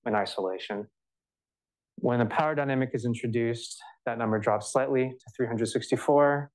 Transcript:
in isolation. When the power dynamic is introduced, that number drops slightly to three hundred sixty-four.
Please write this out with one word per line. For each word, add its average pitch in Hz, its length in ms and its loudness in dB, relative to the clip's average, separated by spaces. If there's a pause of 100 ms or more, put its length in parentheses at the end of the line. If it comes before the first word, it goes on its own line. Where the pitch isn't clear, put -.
in 107 80 0
isolation. 101 720 -2 (1080)
When 123 220 2
the 120 60 4
power 156 300 2
dynamic 135 380 0
is 120 120 -4
introduced, 117 720 -2 (280)
that 117 120 -4
number 110 220 0
drops 104 320 0
slightly 131 380 2
to 127 160 -14 (100)
three 127 100 0
hundred 113 220 -2
sixty-four. 143 880 2